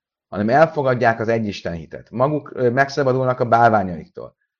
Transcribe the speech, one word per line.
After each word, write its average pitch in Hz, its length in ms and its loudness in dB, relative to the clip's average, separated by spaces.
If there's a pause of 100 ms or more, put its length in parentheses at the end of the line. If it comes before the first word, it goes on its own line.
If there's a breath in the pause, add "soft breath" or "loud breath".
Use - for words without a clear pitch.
(280)
hanem 104 220 -4
elfogadják 127 720 2
az 110 80 -6
egyisten 110 460 -4
hitet. 78 360 -14
Maguk, 139 440 -2
ö, 123 160 0
megszabadulnak 131 680 0
a 123 80 0
bálványaiktól. 104 880 0 (240)